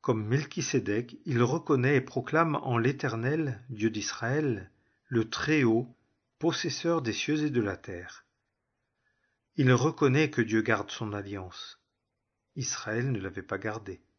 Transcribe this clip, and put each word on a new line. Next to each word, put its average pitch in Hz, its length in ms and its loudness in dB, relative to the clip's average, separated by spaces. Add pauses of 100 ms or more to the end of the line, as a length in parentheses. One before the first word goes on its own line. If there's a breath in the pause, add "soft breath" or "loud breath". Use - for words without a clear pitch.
Comme 110 260 0
Melchisédek, 120 960 -2
il 120 160 2
reconnaît 139 540 2
et 127 60 4
proclame 151 540 0
en 120 220 0
l'Éternel, 131 920 0
Dieu 110 200 0
d'Israël, 113 840 -2 (360)
le 113 220 0
Très-Haut, 131 680 2 (420)
possesseur 165 640 0
des 110 120 -2
cieux 151 300 0
et 151 60 0
de 123 120 2
la 101 140 -2
terre. - 500 -12 (1300)
Il 127 180 6
reconnaît 139 560 4
que 127 120 0
Dieu 110 200 2
garde 107 300 -2
son 107 220 -6
alliance. 101 680 -10 (760)
Israël 120 560 -2
ne 110 80 -2
l'avait 95 220 -8
pas - 160 -6
gardée. 104 420 -8 (180)